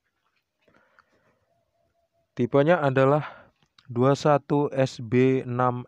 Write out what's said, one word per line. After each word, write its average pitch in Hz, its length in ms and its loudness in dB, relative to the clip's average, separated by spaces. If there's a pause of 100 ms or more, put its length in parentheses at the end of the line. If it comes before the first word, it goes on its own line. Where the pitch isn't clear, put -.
(2250)
Tipenya 143 480 0
adalah 139 720 0 (400)
dua 127 240 2
satu 143 560 0
S 135 320 -4
B 127 400 2
enam 123 440 -4